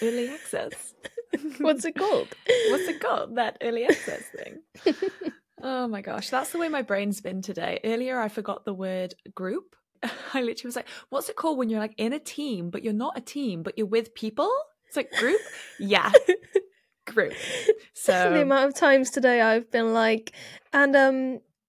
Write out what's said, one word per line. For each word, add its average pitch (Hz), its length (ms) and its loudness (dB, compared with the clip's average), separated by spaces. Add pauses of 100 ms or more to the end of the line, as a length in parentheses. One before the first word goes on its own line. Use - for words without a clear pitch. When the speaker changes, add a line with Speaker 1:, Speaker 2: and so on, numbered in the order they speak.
Speaker 1:
Early 240 280 -2
access. - 680 -10
<laughs> - 600 -10
Speaker 2:
What's 294 240 2
it 320 120 -6
called? 392 300 0 (440)
Speaker 1:
What's 370 180 0
it 311 120 -6
called? - 360 -4
That 233 260 -2
early 233 220 -2
access - 380 2 (140)
thing. - 580 -4
Speaker 2:
<laughs> 381 160 -4 (520)
Speaker 1:
Oh 254 260 -4
my 208 120 -6
gosh, 202 300 -8
that's 269 220 -4
the 339 60 -4
way 330 120 -2
my 294 100 -2
brain's 202 400 -2
been 190 220 -8
today. 175 420 -6
Earlier, 247 340 -2
I 220 120 -2
forgot 208 340 -8
the 208 80 -6
word 185 400 -6 (220)
group. 190 420 -8 (100)
<laughs> - 160 -20
I - 380 -6
literally 247 280 -4
was 240 60 -8
like, 240 140 -8 (220)
"What's 269 180 -4
it - 80 -10
called 311 220 -2
when 247 100 2
you're, 220 120 0
like, 220 180 -4
in 226 160 0
a 302 40 -4
team, 240 520 -6
but 190 120 -8
you're 214 120 -2
not 247 240 -4
a - 20 -10
team, 240 420 -6
but - 140 -8
you're 214 100 -2
with 226 280 -2
people?" 247 360 -2 (380)
It's - 80 -8
like, 277 160 -4
"Group?" 285 260 2 (220)
Speaker 2:
<laughs> - 180 -20
Speaker 1:
Yeah. 196 320 2 (960)
Group. - 280 0 (580)
So 359 400 2
Speaker 2:
The 311 80 4
amount 269 280 4
of 277 60 -6
times 269 360 6
today 247 320 4
I've 220 280 2
been 226 220 2
like, 226 400 2 (400)
"And, 277 240 6
um, 262 440 4 (280)